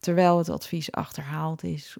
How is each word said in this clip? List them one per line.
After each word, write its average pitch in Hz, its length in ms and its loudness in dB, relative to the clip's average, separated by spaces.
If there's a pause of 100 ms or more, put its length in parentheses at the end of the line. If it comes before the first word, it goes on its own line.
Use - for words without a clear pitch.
Terwijl 175 340 6
het 165 100 0
advies 156 440 -6
achterhaald 156 720 -6
is 160 380 -8